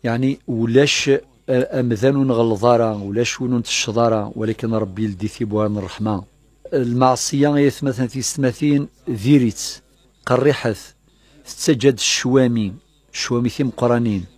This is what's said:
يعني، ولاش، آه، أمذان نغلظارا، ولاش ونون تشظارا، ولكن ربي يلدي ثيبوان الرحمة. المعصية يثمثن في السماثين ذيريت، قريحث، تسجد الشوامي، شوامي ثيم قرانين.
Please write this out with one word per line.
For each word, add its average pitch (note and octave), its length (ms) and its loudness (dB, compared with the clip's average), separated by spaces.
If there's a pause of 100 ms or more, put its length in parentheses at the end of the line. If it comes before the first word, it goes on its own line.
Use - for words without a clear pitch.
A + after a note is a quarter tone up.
يعني، B2+ 440 -2
ولاش، B2 600 2 (400)
آه، B2+ 300 0
أمذان A#2+ 340 2
نغلظارا، A#2 800 2
ولاش G#2 480 -4
ونون B2 220 -2
تشظارا، A2 720 0
ولكن A2+ 380 -4
ربي G#2+ 300 -4
يلدي G#2 240 -4
ثيبوان G#2+ 500 -2
الرحمة. G2+ 460 -6 (500)
المعصية C3 840 2
يثمثن C3+ 500 0
في C3+ 120 -8
السماثين C#3+ 680 -2 (220)
ذيريت، A#2+ 520 2 (640)
قريحث، B2+ 680 0 (540)
تسجد C3+ 480 2
الشوامي، A#2+ 800 0 (380)
شوامي A#2+ 380 -2
ثيم C3+ 200 -4
قرانين. A#2 560 0 (120)